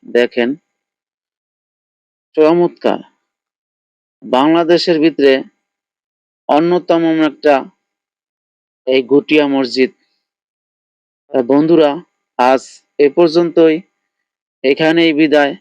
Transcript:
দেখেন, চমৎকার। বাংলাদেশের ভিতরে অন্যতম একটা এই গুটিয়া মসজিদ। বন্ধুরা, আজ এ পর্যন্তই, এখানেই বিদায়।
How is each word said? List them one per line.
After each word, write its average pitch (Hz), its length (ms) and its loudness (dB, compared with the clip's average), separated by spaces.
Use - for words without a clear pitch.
দেখেন, 120 340 -2
চমৎকার। 156 640 0
বাংলাদেশের 160 760 0
ভিতরে 143 340 2
অন্যতম 170 540 -2
একটা 147 320 0
এই 131 160 -6
গুটিয়া 143 440 -2
মসজিদ। 131 440 -4
বন্ধুরা, 143 600 0
আজ 127 220 2
এ 143 100 2
পর্যন্তই, 165 680 0
এখানেই 160 500 0
বিদায়। 147 480 0